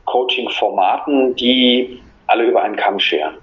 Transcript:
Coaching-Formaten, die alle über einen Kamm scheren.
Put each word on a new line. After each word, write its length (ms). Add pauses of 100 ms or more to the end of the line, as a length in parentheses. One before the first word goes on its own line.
Coaching-Formaten, 1300
die 680 (260)
alle 160
über 180
einen 140
Kamm 240
scheren. 440